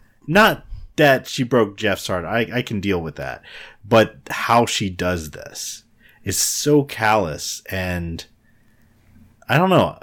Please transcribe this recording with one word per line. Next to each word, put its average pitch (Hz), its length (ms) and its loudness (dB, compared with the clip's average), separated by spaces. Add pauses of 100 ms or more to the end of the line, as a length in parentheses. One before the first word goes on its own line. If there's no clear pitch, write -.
(280)
Not 185 380 2 (320)
that 139 300 4
she - 160 -4
broke 113 340 2
Jeff's 101 300 -2
heart. 90 180 -4
I, 110 280 -2
I 123 80 -2
can 110 200 -6
deal 92 200 0
with 78 140 -8
that. 65 260 -10 (460)
But 110 300 4 (120)
how 117 360 2
she 104 240 -4
does 90 420 -4
this - 520 -14 (400)
is - 140 -6
so - 460 2
callous, 107 880 -2
and 87 520 -4 (1300)
I 120 80 2
don't 185 120 4
know. 120 340 2